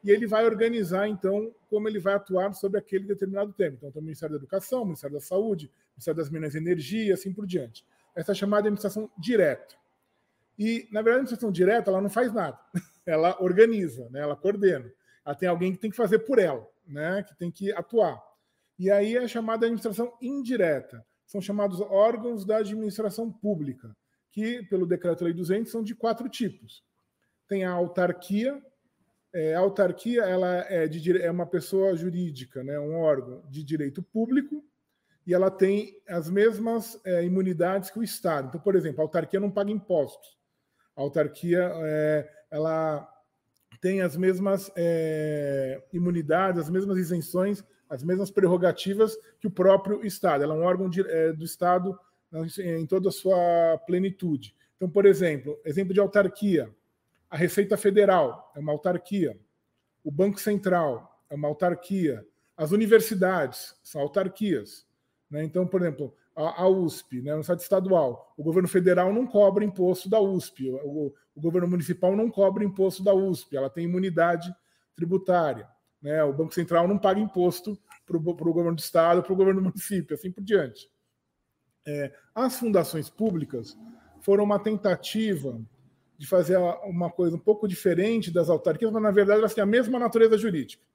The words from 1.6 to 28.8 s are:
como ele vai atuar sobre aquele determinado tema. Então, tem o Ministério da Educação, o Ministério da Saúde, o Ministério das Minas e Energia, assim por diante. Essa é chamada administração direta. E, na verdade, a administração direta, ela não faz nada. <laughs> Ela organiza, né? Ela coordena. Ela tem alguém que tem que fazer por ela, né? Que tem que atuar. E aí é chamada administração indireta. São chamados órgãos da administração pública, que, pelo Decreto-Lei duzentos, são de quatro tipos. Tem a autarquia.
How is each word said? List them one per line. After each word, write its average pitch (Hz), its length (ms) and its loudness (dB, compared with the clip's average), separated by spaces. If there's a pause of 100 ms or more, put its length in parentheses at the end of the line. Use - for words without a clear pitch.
como 208 180 -2
ele 214 120 -4
vai 196 160 -2
atuar 196 400 -2
sobre 202 240 -4
aquele 196 280 -4
determinado 196 460 -4
tema. 156 240 -2
Então, 143 140 -18
tem 151 100 -14
o 156 40 -12
Ministério 156 300 -10
da 147 40 -6
Educação, 190 440 -6
o 220 40 -4
Ministério 147 280 -8
da 147 60 -8
Saúde, 185 460 -4
o - 300 -20
Ministério 160 220 -6
das 151 120 -6
Minas 156 240 -8
e 156 40 -4
Energia, 180 560 -2
assim 190 180 -8
por 208 140 -10
diante. 147 380 -8 (300)
Essa 175 180 -4
é - 20 2
chamada 202 280 0
administração 208 560 -4
direta. 175 580 0 (840)
E, 226 320 -4
na 214 120 -4
verdade, 226 80 2
a - 60 4
administração 240 360 -4
direta, 190 380 2
ela 190 100 0
não 202 80 -2
faz 220 240 -2
nada. 175 260 -4 (160)
<laughs> - 320 -10
Ela 165 360 2
organiza, 180 680 4
né? 131 100 -10
Ela 147 160 -6
coordena. 185 540 0 (340)
Ela 147 100 -6
tem 180 140 -2
alguém 180 240 0
que 180 60 -8
tem 220 120 -6
que - 60 -14
fazer 220 240 2
por 247 180 2
ela, 143 280 0 (200)
né? 165 360 -6
Que - 120 -18
tem 175 160 -8
que 196 220 -6
atuar. 170 500 -2 (560)
E 185 120 0
aí 202 260 2
é 247 100 -2
chamada 226 380 -2
administração 233 560 -4
indireta. 226 840 -2 (220)
São 202 140 -8
chamados 202 400 -2
órgãos 214 640 2
da 214 140 0
administração 214 760 -6
pública, 143 640 -6 (340)
que, 226 340 -6
pelo 180 220 -2
Decreto-Lei 170 460 -2
duzentos, 185 400 -4
são 226 100 -4
de 220 120 -8
quatro 226 340 -4
tipos. - 560 -8 (640)
Tem 196 160 -2
a 180 80 -2
autarquia. 180 880 -2 (720)